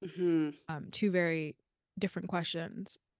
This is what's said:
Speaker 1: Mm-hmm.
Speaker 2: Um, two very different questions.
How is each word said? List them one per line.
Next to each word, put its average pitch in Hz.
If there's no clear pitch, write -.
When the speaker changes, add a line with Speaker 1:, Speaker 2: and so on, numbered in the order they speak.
Speaker 1:
Mm-hmm. 165
Speaker 2:
Um, 156
two 208
very 165
different 180
questions. 170